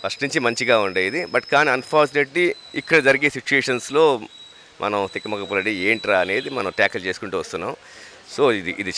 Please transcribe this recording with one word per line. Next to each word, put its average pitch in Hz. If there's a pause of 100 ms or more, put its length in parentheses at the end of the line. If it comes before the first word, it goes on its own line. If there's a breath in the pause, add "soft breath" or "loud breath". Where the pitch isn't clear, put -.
ఫస్ట్ -
నుంచి 143
మంచిగా 117
ఉండేది. 98
But -
కానీ 147
unfortunately 143 (240)
ఇక్కడ 160
జరిగే 135
సిచ్యుయేషన్స్లో 135 (600 soft breath)
మనం 101
తిక్కమక్క 101
పుల్లడి 101
ఏంట్రా 101
అనేది 98
మనం 101
ట్యాకిల్ 101
చేసుకుంటూ 92
వస్తున్నాం. 85 (640 loud breath)
So 135
ఇది, 92
ఇది 95